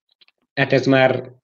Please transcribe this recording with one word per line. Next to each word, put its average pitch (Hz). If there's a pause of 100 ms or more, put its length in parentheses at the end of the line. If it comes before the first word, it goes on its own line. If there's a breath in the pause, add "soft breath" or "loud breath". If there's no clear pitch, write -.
(540)
Hát 135
ez 131
már, 131 (120)